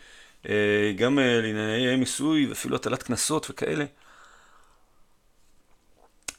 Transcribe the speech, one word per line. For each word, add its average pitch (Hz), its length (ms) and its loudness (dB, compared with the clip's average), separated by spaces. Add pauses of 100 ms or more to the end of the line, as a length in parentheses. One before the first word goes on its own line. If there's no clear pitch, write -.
(480)
אה, 104 480 2
גם, 123 220 2
אה, 123 220 4
לענייני 110 560 0
מיסוי, 139 500 0
ואפילו 117 300 -4
הטלת 127 260 -4
קנסות 143 480 -2
וכאלה. 151 340 -4 (2500)